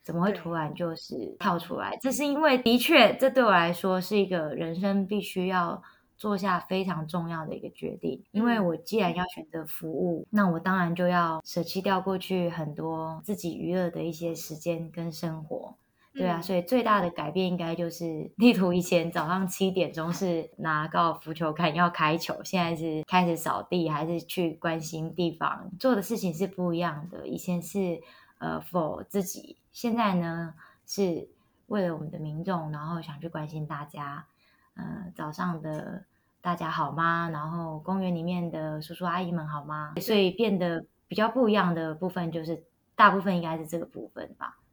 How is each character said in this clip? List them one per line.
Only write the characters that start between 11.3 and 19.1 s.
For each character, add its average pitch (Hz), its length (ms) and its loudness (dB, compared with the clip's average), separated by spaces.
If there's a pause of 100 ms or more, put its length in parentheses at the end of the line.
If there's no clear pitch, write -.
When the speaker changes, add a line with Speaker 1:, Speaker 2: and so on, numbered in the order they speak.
Speaker 1:
舍 - 180 -4
弃 - 180 -4
掉 190 220 2
过 190 160 -2
去 180 320 0
很 156 240 -4
多 160 500 -6
自 208 120 -4
己 180 200 -6
娱 165 200 -2
乐 180 160 0
的 160 100 -6
一 165 100 -2
些 165 220 -4
时 160 220 -10
间 165 340 -4
跟 170 220 -6
生 160 320 -6
活。 - 320 -10 (380)
对 269 120 -2
啊， 170 140 0
Speaker 2:
嗯。 175 40 -6
Speaker 1:
所 190 120 -2
以 175 80 4
最 247 180 2
大 214 200 6
的 175 100 0
改 151 180 -4
变 185 180 0
应 180 80 0
该 165 200 -2
就 170 120 -2
是， 160 500 -6
例 233 120 10
如 180 240 4
以 180 80 4
前 170 300 2